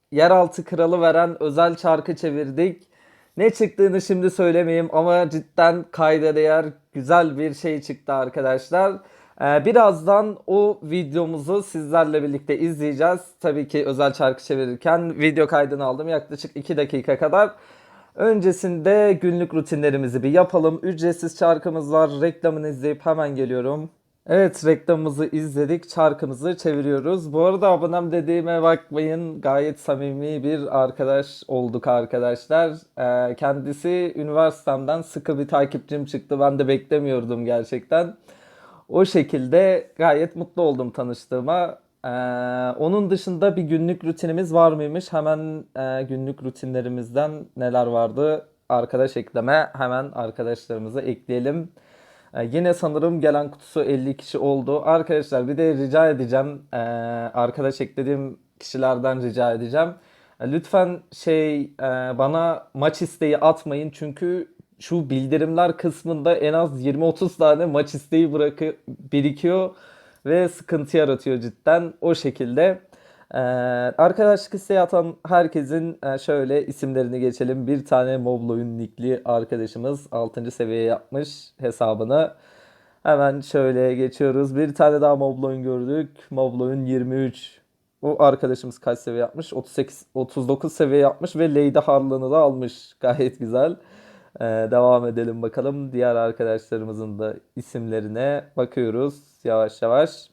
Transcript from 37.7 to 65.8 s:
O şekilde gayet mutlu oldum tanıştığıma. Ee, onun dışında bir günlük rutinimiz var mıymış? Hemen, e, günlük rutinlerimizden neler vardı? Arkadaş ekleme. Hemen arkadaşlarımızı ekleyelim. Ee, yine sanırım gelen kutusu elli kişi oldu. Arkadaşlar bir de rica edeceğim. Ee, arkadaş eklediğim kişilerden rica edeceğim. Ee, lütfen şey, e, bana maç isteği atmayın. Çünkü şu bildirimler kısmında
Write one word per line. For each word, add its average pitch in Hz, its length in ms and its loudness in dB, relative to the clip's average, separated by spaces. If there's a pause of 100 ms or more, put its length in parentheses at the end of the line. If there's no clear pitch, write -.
O 185 160 4
şekilde 165 920 2
gayet 160 380 2
mutlu 175 260 -6
oldum 127 300 0
tanıştığıma. 127 880 -4 (260)
Ee, 131 40 -8 (720)
onun 190 300 0
dışında 185 460 0
bir 180 80 -2
günlük 165 400 -2
rutinimiz 165 500 -4
var 165 180 6
mıymış? 156 420 -6
Hemen, 156 520 -4 (100)
e, 131 280 -4
günlük 131 400 -8
rutinlerimizden 127 880 -6 (260)
neler 123 280 0
vardı? 120 640 0 (220)
Arkadaş 127 480 0
ekleme. 127 600 0
Hemen 131 340 -4
arkadaşlarımızı 117 880 -8
ekleyelim. 127 680 -4 (640)
Ee, 117 180 -6
yine 170 220 2
sanırım 165 480 -2
gelen 147 300 2
kutusu - 320 -6
elli 135 340 -2
kişi - 200 -10
oldu. 139 480 0
Arkadaşlar 151 640 0
bir 139 100 -4
de 160 160 2
rica 139 360 4
edeceğim. 135 520 -2 (120)
Ee, 127 40 -6 (560)
arkadaş 135 480 -2
eklediğim 139 580 -4 (200)
kişilerden 131 600 -2
rica 120 300 0
edeceğim. 120 380 -2 (500)
Ee, 165 120 -6
lütfen 180 480 0 (120)
şey, 156 500 0
e, 135 260 -8 (300)
bana 160 560 0
maç 151 280 -2
isteği 151 360 0
atmayın. 151 520 0
Çünkü 160 580 -6 (320)
şu 165 300 -4
bildirimler 160 680 0
kısmında 165 580 -2